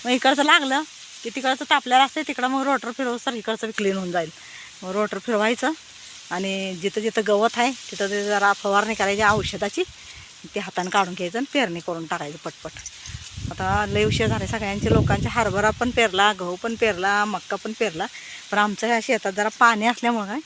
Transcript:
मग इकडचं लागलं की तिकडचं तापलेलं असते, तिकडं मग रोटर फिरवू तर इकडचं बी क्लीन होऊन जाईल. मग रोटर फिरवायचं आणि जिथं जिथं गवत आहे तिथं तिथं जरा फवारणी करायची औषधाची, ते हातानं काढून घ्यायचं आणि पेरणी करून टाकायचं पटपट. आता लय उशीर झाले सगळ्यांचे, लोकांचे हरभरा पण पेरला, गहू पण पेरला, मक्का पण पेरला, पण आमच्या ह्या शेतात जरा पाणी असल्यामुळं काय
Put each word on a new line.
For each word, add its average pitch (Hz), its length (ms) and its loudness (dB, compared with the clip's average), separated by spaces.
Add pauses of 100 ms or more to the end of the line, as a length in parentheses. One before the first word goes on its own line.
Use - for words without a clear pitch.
मग 240 60 -2
इकडचं 269 340 4
लागलं 302 380 6 (400)
की 226 140 -8
तिकडचं 269 340 0
तापलेलं 262 360 6
असते, 311 160 -4
तिकडं 254 240 -2
मग 269 160 0
रोटर 262 280 0
फिरवू 247 260 -4 (100)
तर 254 80 -2
इकडचं 220 320 -4
बी 220 100 -6
क्लीन 196 200 0
होऊन 185 140 -4
जाईल. 165 200 -2 (520)
मग 185 80 -8
रोटर 202 280 -2
फिरवायचं 226 520 0 (600)
आणि 190 520 -4
जिथं 202 180 -2
जिथं 220 280 0
गवत 214 280 4
आहे 240 140 2
तिथं 202 360 -6
तिथं 202 180 -2
जरा 202 280 4
फवारणी 208 420 2
करायची 202 280 2
औषधाची, 208 600 2 (720)
ते 202 60 -2
हातानं 185 300 -4
काढून 185 240 2
घ्यायचं 180 240 -4
आणि 277 140 -4
पेरणी 180 280 0
करून 165 260 -6
टाकायचं 156 380 -6
पटपट. - 260 -10 (800)
आता 196 360 0
लय 208 180 2
उशीर 214 220 2
झाले 214 200 0
सगळ्यांचे, 208 480 0
लोकांचे 202 340 4
हरभरा 214 420 2
पण 240 200 -2
पेरला, 208 420 4
गहू 180 240 -4
पण 226 180 -4
पेरला, 202 500 2
मक्का 202 320 -4
पण 214 160 -8
पेरला, 190 340 -2 (440)
पण 202 80 2
आमच्या 208 300 0
ह्या 233 140 2
शेतात 202 300 0
जरा 208 160 0 (100)
पाणी 226 280 6
असल्यामुळं 233 400 0
काय 214 200 -6